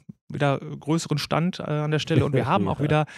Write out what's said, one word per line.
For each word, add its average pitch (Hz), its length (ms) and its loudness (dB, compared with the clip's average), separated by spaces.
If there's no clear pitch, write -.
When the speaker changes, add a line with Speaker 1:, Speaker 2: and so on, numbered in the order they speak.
Speaker 1:
wieder 143 280 0
größeren 151 580 -2
Stand, 156 400 0
äh, - 60 -8
an 151 260 -2
der 151 80 2
Stelle 147 260 2
und 143 80 -2
wir 127 140 2
haben 180 220 2
Speaker 2:
<laughs> - 0 -
Speaker 1:
auch - 100 -2
Speaker 2:
Ja. 139 60 0
Speaker 1:
wieder 151 220 2